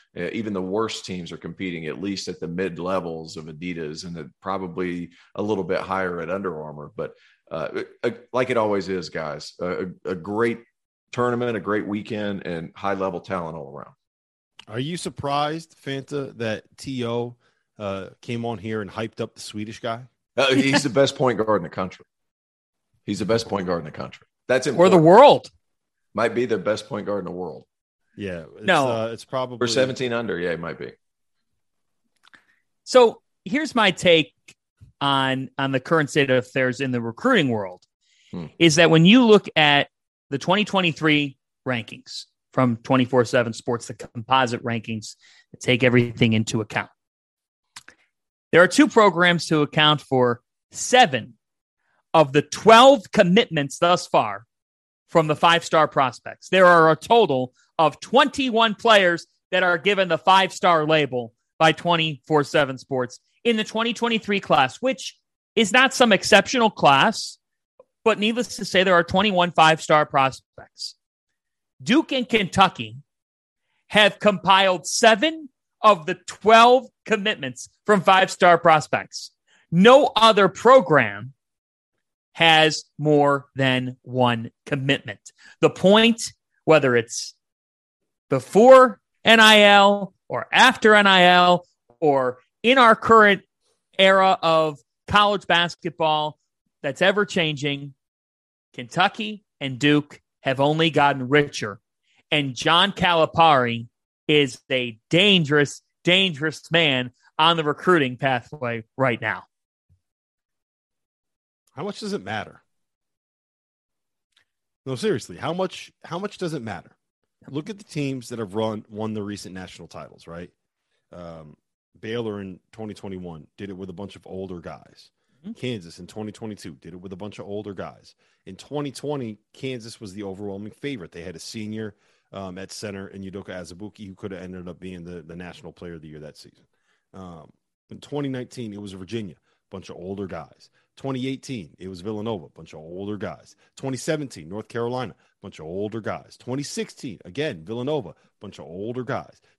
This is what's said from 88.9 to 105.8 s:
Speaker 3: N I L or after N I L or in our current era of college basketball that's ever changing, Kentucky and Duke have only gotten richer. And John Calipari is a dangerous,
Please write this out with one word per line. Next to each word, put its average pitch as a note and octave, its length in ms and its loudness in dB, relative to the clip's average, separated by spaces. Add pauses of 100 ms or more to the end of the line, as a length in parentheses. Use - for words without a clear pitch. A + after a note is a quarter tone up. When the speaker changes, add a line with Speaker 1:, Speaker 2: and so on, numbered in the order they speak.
Speaker 3:
N A3+ 160 6
I G#3+ 220 8
L G3+ 500 4 (160)
or B2 200 -6
after G#3+ 460 4
N G3+ 120 6
I F#3 160 6
L F3+ 440 4 (320)
or C3+ 380 0 (260)
in B3+ 140 4
our A3+ 180 6
current G#3 460 4 (580)
era F#3+ 420 4
of D#3+ 380 0 (300)
college G3+ 360 2
basketball D#3+ 920 -2 (420)
that's C#3+ 200 -8
ever G3 240 2
changing, C#3+ 680 -6 (800)
Kentucky G3 720 -4 (160)
and C3 200 -8
Duke D3 420 0 (200)
have C3 180 -2
only D#3 320 0
gotten C#3+ 360 0
richer. C3+ 520 -2 (500)
And C#3+ 240 -2
John E3+ 380 2
Calipari D#3 960 2 (400)
is D3 420 0
a B2 300 -6 (100)
dangerous, D#3+ 720 2 (220)